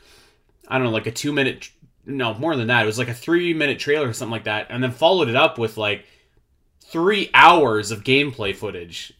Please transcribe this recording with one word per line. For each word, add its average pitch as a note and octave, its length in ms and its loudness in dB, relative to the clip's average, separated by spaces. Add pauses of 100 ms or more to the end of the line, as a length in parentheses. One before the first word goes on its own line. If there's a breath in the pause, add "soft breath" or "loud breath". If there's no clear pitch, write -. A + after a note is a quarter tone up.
(680 soft breath)
I C3 100 -2
don't B2+ 100 0
know, A2+ 40 -2
like, A2 140 -4
a A2+ 60 -4
two-minute C#3 500 -2
tr-, - 80 -20 (360)
no, B2 280 -4
more D3 220 -2
than A#2 120 -2
that. A#2+ 140 2
It G#2 40 0
was, A2 120 -2
like, B2+ 100 -4
a A#2+ 60 -8
three-minute D#3+ 640 -2
trailer D3 300 -2
or A#2 40 -4
something A2+ 200 -10
like G#2+ 120 -8
that, G#2+ 240 -4
and A#2+ 140 -6
then B2+ 80 -2
followed E3 380 2
it A#2 80 -2
up D#3 220 2
with, A2 180 -4
like, G#2 280 -4 (800 soft breath)
three F#3+ 500 0
hours B2+ 580 6
of G#2+ 120 -8
gameplay C3 500 0
footage F2+ 640 -12